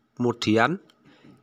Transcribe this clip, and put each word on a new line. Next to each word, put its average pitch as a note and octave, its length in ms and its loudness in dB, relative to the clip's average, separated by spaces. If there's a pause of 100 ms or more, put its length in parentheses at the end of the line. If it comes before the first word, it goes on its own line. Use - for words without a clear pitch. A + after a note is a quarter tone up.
(120)
kemudian A#2+ 640 0 (680)